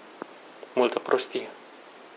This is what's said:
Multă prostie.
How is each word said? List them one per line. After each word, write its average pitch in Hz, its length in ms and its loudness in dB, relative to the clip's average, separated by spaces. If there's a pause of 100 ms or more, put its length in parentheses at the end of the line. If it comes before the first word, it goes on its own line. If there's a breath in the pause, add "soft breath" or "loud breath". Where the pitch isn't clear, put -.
(760)
Multă 120 220 4
prostie. - 500 0 (680)